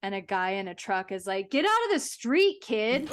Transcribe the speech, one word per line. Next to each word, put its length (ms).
And 120
a 60
guy 300
in 160
a 60
truck 380
is 160
like, 240
Get 140
out 200
of 60
the 80
street, 640
kid. 520